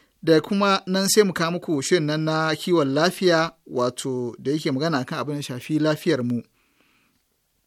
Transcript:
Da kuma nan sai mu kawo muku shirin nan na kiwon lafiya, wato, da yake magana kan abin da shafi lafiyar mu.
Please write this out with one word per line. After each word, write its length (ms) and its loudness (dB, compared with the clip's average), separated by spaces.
Da 180 4
kuma 460 0
nan 220 0
sai 160 6
mu 80 0
kawo 200 -2
muku 300 -2
shirin 240 2
nan 180 0
na 300 0
kiwon 400 0
lafiya, 580 2
wato, 720 -4
da 140 -4
yake 180 -2
magana 340 -2
kan 160 -8
abin 160 -4
da 60 -6
shafi 360 -4
lafiyar 460 0
mu. 180 -2